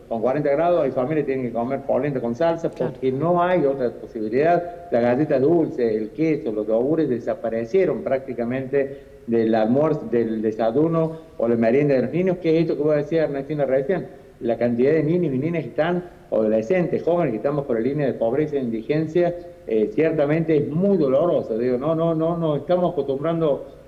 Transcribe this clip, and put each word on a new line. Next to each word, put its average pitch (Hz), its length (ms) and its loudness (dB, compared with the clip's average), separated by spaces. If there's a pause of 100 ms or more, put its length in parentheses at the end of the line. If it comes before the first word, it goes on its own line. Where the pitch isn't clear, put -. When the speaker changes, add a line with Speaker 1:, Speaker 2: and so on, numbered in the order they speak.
Speaker 1:
Con 113 140 -4
cuarenta 139 280 0
grados 165 320 2
hay 131 80 0
familias 139 360 0
que 135 80 -2
tienen 131 140 -4
que 110 40 -6
comer 120 300 -4
polenta 131 380 -2
con 117 140 -4
salsa 165 360 0
Speaker 2:
Claro. 120 220 -6
Speaker 1:
porque 131 200 -2
no 170 300 0
hay 175 240 2
otra 135 240 0
posibilidad. 135 1000 -2
Las 120 120 2
galletas 131 380 2
dulces, 131 540 2
el 107 160 -4
queso, 156 400 -2
los 107 160 -2
yogures 131 440 2
desaparecieron 117 920 -2
prácticamente 131 1000 -2 (260)
del 113 280 2
almuerzo, 135 560 2
del 110 320 0
desayuno 151 760 0 (200)
o 110 80 0
la 120 100 2
merienda 131 380 4
de 123 80 2
los 120 100 -4
niños, 180 260 0
que 160 180 2
es 165 60 4
esto 160 140 0
que 139 60 -4
vos 151 140 2
decías, 147 320 0
Ernestina, 139 380 -4
recién. 139 400 0 (340)
La 117 160 0
cantidad 120 360 2
de 160 120 2
niños 165 300 0
y 127 40 0
niñas 160 240 -2
que 120 60 -10
están, 175 340 0 (300)
adolescentes, 110 720 2
jóvenes 165 260 2
que 107 60 -4
estamos 143 280 -2
por 120 120 -2
la 113 60 0
línea 143 240 0
de 117 80 -2
pobreza 143 420 0
e 135 40 0
indigencia, 156 760 -2 (320)
eh, 110 260 0
ciertamente 156 600 2
es 131 120 2
muy 190 280 2
doloroso. 139 600 2
Digo, 123 220 0
no, 156 160 0
no, 165 180 2
no, 160 240 0
no, 160 200 0
estamos 175 360 0
acostumbrando, 151 760 -2 (220)